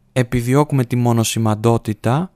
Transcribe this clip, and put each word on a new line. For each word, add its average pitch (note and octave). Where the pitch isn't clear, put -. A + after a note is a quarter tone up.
επιδιώκουμε B2+
τη B2+
μονοσημαντότητα, A2+